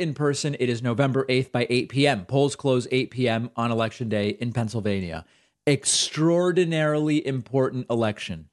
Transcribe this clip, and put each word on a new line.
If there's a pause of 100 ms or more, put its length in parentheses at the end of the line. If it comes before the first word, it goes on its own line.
in
person,
it
is
November
eighth
by
eight
P
M.
Polls
close
eight
P
M
on
Election
Day (100)
in
Pennsylvania. (440)
Extraordinarily
important
election.